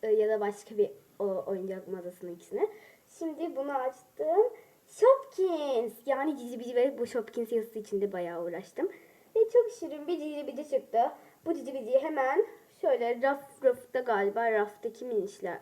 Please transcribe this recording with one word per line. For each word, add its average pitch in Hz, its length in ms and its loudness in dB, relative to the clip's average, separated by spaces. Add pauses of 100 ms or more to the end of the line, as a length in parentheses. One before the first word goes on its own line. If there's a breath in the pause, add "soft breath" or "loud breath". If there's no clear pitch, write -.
E, 220 100 4
ya 214 160 4
da 220 120 2
başka 208 380 -6
bir, 202 120 4 (280)
o, 196 280 -2
oyuncak 190 420 -6
mağazasının 180 460 -10
ikisini. 233 340 -4 (500 loud breath)
Şimdi 320 380 -6
bunu 277 160 -4
açtım. 311 800 0 (360 loud breath)
Shopkins! 320 1040 2 (120)
Yani 277 320 0
Cici 240 220 -10
Bici 240 160 -4
ve 269 220 2
bu 240 80 -2
Shopkins 233 460 -4
yazısı 220 260 -2
için 202 220 -4
de 196 120 -2
bayağı 175 320 -4
uğraştım. 190 440 -6 (480 loud breath)
Ve 453 40 6 (120)
çok 453 180 6
şirin 294 360 -10
bir 339 120 -2
Cici 294 280 -6
Bici 277 240 -10
çıktı. 233 280 0 (460 loud breath)
Bu 330 100 0
Cici 262 200 -8
Bici'yi 254 240 2
hemen 294 480 2 (340)
şöyle 240 420 2
raf, 277 420 -2
rafta 254 360 2
galiba, 220 520 0
raftaki 208 520 -2
minişler 196 580 -4